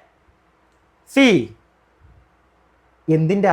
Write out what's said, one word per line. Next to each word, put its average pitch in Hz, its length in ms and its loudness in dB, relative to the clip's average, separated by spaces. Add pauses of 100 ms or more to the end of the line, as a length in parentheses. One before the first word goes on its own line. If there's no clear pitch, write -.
(1120)
സി, 277 120 2 (1900)
എന്തിൻ്റെ 185 380 -2